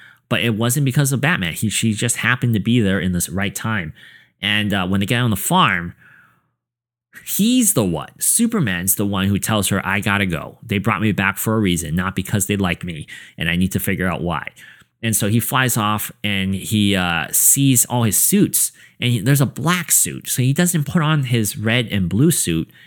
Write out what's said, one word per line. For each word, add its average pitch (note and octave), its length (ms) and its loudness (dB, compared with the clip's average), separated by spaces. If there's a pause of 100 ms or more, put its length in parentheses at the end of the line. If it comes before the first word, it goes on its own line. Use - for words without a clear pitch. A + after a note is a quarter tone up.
(300)
but E2 120 0
it A2 140 0
wasn't A#2+ 300 0
because C#3 260 2
of B2+ 80 0
Batman. A2+ 340 0
He, A2 160 -2
she A2 220 0
just A2+ 260 -2
happened A#2+ 360 0
to G2+ 80 2
be A#2+ 180 2
there F#2+ 220 2
in F#2 100 0
this F2 160 -2
right G2 260 -4
time. G2+ 380 -4 (500)
And, G#2 320 0
uh, F#2+ 140 0
when G2 140 0
they G2+ 40 0
get A#2+ 140 0
on B2 100 2
the G#2 60 2
farm, G2 580 0 (1300)
he's A#3 480 2
the A2 120 2
one, D#2+ 240 -2 (100)
Superman's G#2+ 760 0
the G#2 100 -2
one G2 220 0
who G2+ 100 2
tells G#2 320 0
her, G2 160 0
"I G2 140 0
gotta G2+ 260 0
go. D#2+ 380 -6
They G2+ 160 -2
brought G2 220 0
me G#2+ 100 2
back G2 260 0
for A2 180 -2
a A2+ 40 2
reason, E2+ 360 0
not F#2 200 -2
because F#2+ 320 -2
they G#2 80 0
like F#2 280 -2
me, E2 240 -10 (300)
and E2 120 -4
I E2+ 60 0
need F#2 180 2
to G2 60 -2
figure F#2 280 -2
out E2 160 -4
why." E2 260 -4 (520)
And A2+ 140 -2
so A2 120 0
he A2+ 120 2
flies C3 360 0
off, G#2+ 360 -2 (120)
and F#2+ 320 -2
he, G2+ 400 0
uh, E2+ 360 0
sees - 540 2
all A#2+ 180 0
his G#2+ 140 0
suits, - 540 2 (280)
and B2 120 0
he, A#2+ 80 0
there's C3+ 220 2
a C3 40 4
black E3 460 -2
suit. - 380 -2
So - 120 -2
he C3 120 2
doesn't F3 320 0
put E3 160 0
on D3 240 2
his A#2 320 0
red A2+ 340 0
and F#2+ 180 0
blue C3 220 4
suit. E2 400 -2 (160)